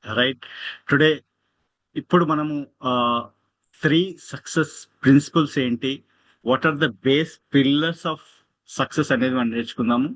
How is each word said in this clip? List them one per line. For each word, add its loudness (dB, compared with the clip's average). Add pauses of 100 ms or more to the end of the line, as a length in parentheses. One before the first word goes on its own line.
(180)
Right? -2 (520)
Today, 4 (840)
ఇప్పుడు 2
మనము, -2 (340)
uh, 0 (640)
three 2 (220)
success -4 (340)
principles 4 (120)
ఏంటి? -4 (560)
What 2
are -2
the 0 (160)
base 2 (200)
pillars 2 (100)
of -10 (580)
success -2
అనేది 0
మనం 0
నేర్చుకుందాము. -2